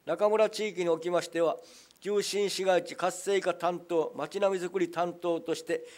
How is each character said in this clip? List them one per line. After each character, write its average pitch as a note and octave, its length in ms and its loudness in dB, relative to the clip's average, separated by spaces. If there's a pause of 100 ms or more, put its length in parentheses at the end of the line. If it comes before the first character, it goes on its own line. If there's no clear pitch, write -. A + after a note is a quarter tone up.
中 F#3+ 240 2
村 G#3+ 180 6
地 G#3+ 220 -2
域 F3 140 -2
に E3+ 40 0
お E3 100 4
き E3 120 -4
ま F3 100 4
し E3 80 -6
て E3 140 0
は、 D#3+ 160 2 (420)
中 G3+ 220 0
心 G3+ 260 0
市 F#3+ 160 -2
街 F#3 180 4
地 - 140 -10
活 F3+ 240 -2
性 G3 220 0
化 F3+ 100 0
担 F3 260 -2
当、 E3+ 380 -2
街 D#3 240 -4
並 G3 180 2
み F3 60 -4
づ F3+ 60 -6
く F#3+ 80 -4
り E3+ 120 0
担 E3+ 220 -2
当 E3+ 260 -2
と E3 160 -4
し D3+ 60 -10
て、 - 240 -4 (140)